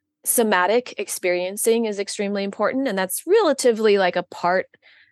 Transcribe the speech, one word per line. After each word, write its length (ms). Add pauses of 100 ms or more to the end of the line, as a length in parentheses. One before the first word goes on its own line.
(240)
somatic 720
experiencing 840
is 160
extremely 460
important. 420
And 100
that's 300
relatively, 720
like, 180
a 80
part 440 (440)